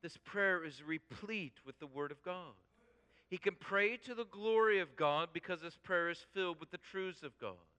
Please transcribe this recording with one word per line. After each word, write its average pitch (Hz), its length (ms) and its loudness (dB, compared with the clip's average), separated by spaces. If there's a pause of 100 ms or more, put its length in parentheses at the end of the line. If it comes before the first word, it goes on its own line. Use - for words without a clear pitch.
this 165 140 -10
prayer 190 480 2
is 143 180 -10
replete 160 840 -6
with 135 140 -14
the 151 80 -12
Word 143 240 -6
of 143 120 -16
God. 180 320 -10 (720)
He 185 100 -6
can 185 180 0
pray 208 420 2
to 247 180 -10
the 226 100 -4
glory 214 540 4
of 147 160 -2
God 156 380 2
because 170 280 -6
his 165 140 -12
prayer 170 340 0
is 170 240 -6
filled 180 280 -2
with 160 100 -16
the 175 60 -10
truths 190 440 -8
of 139 160 -14
God. 92 300 -10 (120)